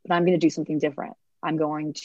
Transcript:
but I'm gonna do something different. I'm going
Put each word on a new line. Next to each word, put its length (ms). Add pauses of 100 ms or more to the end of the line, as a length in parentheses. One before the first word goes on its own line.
but 120
I'm 100
gonna 140
do 100
something 300
different. 340 (300)
I'm 140
going 360 (120)